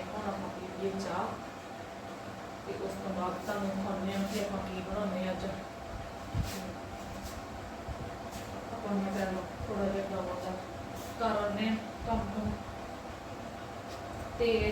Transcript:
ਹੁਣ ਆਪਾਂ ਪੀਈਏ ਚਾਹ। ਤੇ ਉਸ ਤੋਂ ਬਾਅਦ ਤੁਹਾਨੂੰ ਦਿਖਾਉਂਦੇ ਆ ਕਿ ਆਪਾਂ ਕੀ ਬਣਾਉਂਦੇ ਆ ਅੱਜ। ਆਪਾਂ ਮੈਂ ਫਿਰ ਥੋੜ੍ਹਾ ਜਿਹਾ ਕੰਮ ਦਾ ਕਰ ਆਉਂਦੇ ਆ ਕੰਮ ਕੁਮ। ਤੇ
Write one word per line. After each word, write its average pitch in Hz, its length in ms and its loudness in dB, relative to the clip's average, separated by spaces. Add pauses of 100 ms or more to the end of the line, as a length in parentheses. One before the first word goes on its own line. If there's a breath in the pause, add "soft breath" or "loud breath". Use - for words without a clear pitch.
ਹੁਣ 214 200 -2
ਆਪਾਂ 180 220 0
ਪੀਈਏ 190 500 -2
ਚਾਹ। 196 260 2 (1400)
ਤੇ 196 60 -2 (120)
ਉਸ 190 60 0 (120)
ਤੋਂ 196 120 0
ਬਾਅਦ 180 180 2 (120)
ਤੁਹਾਨੂੰ 202 240 2
ਦਿਖਾਉਂਦੇ 190 440 2
ਆ - 20 2 (180)
ਕਿ 208 60 4
ਆਪਾਂ 196 280 2
ਕੀ 185 220 -2
ਬਣਾਉਂਦੇ 190 380 2
ਆ 185 40 2
ਅੱਜ। 185 140 0 (3250)
ਆਪਾਂ 208 220 0
ਮੈਂ 196 180 4
ਫਿਰ 196 140 4 (400)
ਥੋੜ੍ਹਾ 196 180 2
ਜਿਹਾ 196 200 4
ਕੰਮ 190 220 0 (160)
ਦਾ 185 80 0 (680)
ਕਰ 220 220 6
ਆਉਂਦੇ 202 260 4
ਆ 220 80 6 (320)
ਕੰਮ 226 120 6
ਕੁਮ। 214 320 2 (1900)
ਤੇ 233 80 8 (240)